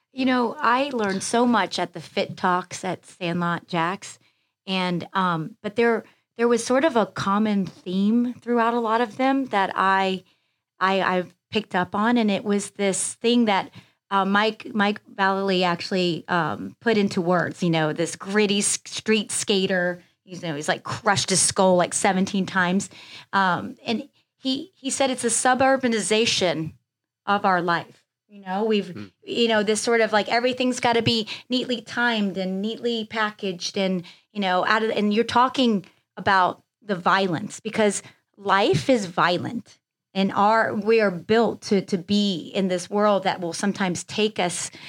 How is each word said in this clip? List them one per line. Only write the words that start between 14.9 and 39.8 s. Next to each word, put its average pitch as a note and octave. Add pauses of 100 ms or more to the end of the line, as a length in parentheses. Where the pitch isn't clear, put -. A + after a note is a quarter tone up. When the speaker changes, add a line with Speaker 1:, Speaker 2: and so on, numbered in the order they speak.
Speaker 1:
Vallely G3
actually, F3
um, E3
put A3+
into G3+
words, E3
you F3+
know, D#3
this D#3+
gritty G3+
s-, -
street -
skater, F#3 (240)
you F3+
know, E3
he's, D3+
like, -
crushed -
his F3+
skull, F#3+
like, F3
seventeen F#3+
times. F#3 (440)
Um, F3 (100)
and A3+ (300)
he, C4
he -
said C4+
it's -
a A#3+
suburbanization A3+ (520)
of G3+
our F#3
life. E3+ (240)
You G#3
know, F#3+
we've, G#3
Speaker 2:
Hmm. G#2+ (180)
Speaker 1:
you A#3
know, A3
this G#3
sort A#3
of, G#3+
like, G#3
everything's B3
gotta A#3
be A3+ (220)
neatly B3
timed A3
and F#3+
neatly A3+
packaged G#3
and, F#3+ (280)
you G#3
know, F#3
out A3
of, A3
and G#3
you're A3
talking A#3+ (320)
about F#3+ (180)
the G#3
violence F#3
because G#3+ (360)
life G3+
is A#3
violent. F3 (360)